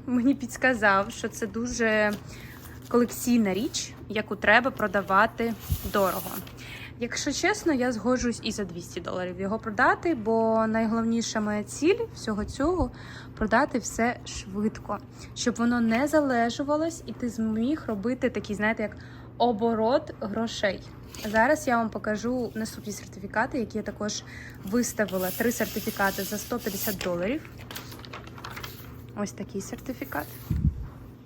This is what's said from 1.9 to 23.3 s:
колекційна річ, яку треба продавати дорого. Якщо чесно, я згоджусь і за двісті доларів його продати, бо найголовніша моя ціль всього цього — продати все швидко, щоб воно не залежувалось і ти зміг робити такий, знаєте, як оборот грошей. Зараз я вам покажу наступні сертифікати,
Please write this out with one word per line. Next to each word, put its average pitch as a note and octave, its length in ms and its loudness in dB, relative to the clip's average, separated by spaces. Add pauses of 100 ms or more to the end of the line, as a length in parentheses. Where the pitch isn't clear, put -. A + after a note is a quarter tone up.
колекційна A#3 680 4
річ, - 380 -4 (160)
яку G#3+ 280 -4
треба A3 340 6
продавати G#3 840 2 (380)
дорого. F#3+ 380 2 (680)
Якщо A#3+ 320 -2
чесно, F4 400 2
я B3+ 200 2
згоджусь A#3 500 2
і A3+ 100 -2
за G#3 120 -4
двісті F3 360 -8
доларів F3+ 400 -6
його G3 180 -2
продати, C#4+ 560 2
бо A3+ 520 4
найголовніша A3+ 760 2
моя G#3 220 0
ціль F4 360 2 (160)
всього G#3 300 -4
цього — C#4+ 460 0 (460)
продати A#3 420 4
все A3+ 460 0
швидко, G#3 760 -4 (360)
щоб - 200 0
воно A#3+ 260 2
не A3+ 280 4
залежувалось C#4+ 1000 2
і A#3+ 60 -8
ти A#3+ 160 -4
зміг A3 580 0
робити A#3+ 440 0
такий, G#3 260 -4
знаєте, A3 260 0
як G#3 140 -4 (420)
оборот A#3 840 4
грошей. A3 600 -2 (460)
Зараз A#3+ 420 6
я A#3+ 80 6
вам A3+ 140 2
покажу A3 640 -2
наступні A3 380 -6
сертифікати, G#3+ 680 -2